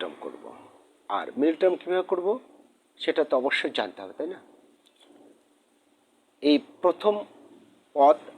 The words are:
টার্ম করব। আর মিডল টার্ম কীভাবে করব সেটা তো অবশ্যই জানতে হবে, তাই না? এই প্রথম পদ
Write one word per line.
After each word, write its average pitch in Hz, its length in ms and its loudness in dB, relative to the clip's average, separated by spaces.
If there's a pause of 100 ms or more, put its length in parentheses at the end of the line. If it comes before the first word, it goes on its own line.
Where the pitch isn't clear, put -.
টার্ম 82 200 -10
করব। 62 220 -14 (680)
আর 98 160 -4 (120)
মিডল 160 240 2
টার্ম 185 180 4
কীভাবে 180 320 -2
করব 180 160 -2 (720)
সেটা 160 300 -2
তো - 80 -2
অবশ্যই 135 420 -2
জানতে 101 220 -8
হবে, 95 120 -14
তাই - 200 -8
না? - 60 -20 (2000)
এই 143 140 6 (240)
প্রথম 185 320 2 (800)
পদ 147 220 6 (200)